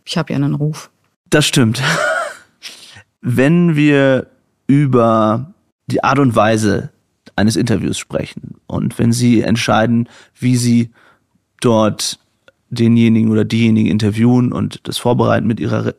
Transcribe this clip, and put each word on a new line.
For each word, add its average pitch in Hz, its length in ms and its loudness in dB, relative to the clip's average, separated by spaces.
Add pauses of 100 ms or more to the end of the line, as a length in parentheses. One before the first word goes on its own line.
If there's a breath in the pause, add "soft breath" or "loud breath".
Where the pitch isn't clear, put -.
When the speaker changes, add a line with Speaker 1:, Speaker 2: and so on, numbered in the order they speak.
Speaker 1:
Ich - 120 -10
habe 160 160 -4
ja - 40 -4
einen 143 180 -2
Ruf. 147 340 -6 (420)
Speaker 2:
Das 151 140 4
stimmt. 127 420 0
<laughs> - 1300 -8
Wenn 160 540 2
wir 139 540 2 (400)
über 123 840 2 (360)
die - 160 -2
Art 135 140 0
und 131 180 2
Weise 107 540 0 (460)
eines 104 200 0
Interviews 92 420 -2
sprechen. - 580 -10 (100)
Und - 320 -4
wenn 117 140 2
Sie 120 300 2
entscheiden, 117 640 0 (300 loud breath)
wie 127 180 0
Sie 117 340 0 (720 soft breath)
dort 110 580 0 (520)
denjenigen 113 600 2
oder 107 140 0
diejenige 110 460 0
interviewen 110 640 0
und 104 320 -6
das - 140 -8
vorbereiten 113 480 0
mit 113 140 -2
Ihrer 113 260 -4
Re-, 117 120 -6